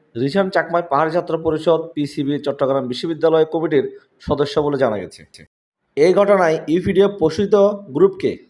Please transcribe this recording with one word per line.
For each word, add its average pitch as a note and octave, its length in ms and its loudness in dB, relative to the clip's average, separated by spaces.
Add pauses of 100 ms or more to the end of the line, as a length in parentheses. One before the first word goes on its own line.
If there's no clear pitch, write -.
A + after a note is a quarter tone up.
(180)
রিশান F#3+ 320 0
চাকমাই E3+ 400 0
পাহাড়ি D#3 220 2
ছাত্র D#3+ 260 -2
পরিষদ D#3+ 440 0 (120)
পিসিবি C#3+ 460 -4
চট্টগ্রাম C3+ 480 -2
বিশ্ববিদ্যালয় D#3+ 580 0
কমিটির D#3 540 -2 (200)
সদস্য C#3+ 400 -2
বলে D3 180 0
জানা A#2 200 0
গেছে। F2 240 -12 (760)
এই E3+ 180 4
ঘটনায় F#3 540 4
ইউপিডিএফ F#3 520 2
পোষিত G3 360 0 (340)
গ্রুপকে D3 480 0 (120)